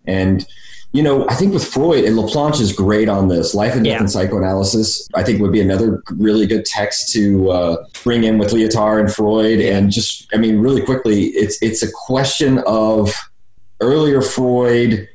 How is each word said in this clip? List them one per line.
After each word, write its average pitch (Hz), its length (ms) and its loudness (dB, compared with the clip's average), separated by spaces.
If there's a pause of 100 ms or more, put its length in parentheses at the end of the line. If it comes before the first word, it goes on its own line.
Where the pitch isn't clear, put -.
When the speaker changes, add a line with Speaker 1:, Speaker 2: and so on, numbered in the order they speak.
Speaker 1:
And, 95 400 0 (460)
you 139 100 0
know, 139 260 0
I 123 60 0
think 196 200 0
with 160 120 -2
Freud, 143 400 2
and 110 120 2
Laplanche 147 440 0
is 98 100 2
great 107 380 2
on 98 180 2
this, 87 280 0
Life 107 200 0
and 120 80 0
Death 110 100 0
Speaker 2:
Yeah. - 80 -2
Speaker 1:
in 101 60 0
Psychoanalysis, 98 1080 -2
I 101 80 0
think 104 180 0
would 98 100 2
be 107 100 2
another 95 500 0
really 107 340 2
good 104 200 0
text - 480 -6
to, 101 360 2
uh, 87 280 0 (260)
bring 117 220 2
in 110 120 2
with 101 140 0
Lyotard 110 480 2
and 101 120 0
Freud. 110 480 0
Speaker 2:
Yeah. 95 180 0
Speaker 1:
And 98 140 2
just, - 420 -4
I 107 40 0
mean, 110 220 2
really 127 240 2
quickly, 110 440 0
it's, 104 360 -2
it's 110 180 -2
a 110 100 -4
question 131 760 0
of 110 440 2 (680)
earlier 139 420 2
Freud 120 920 0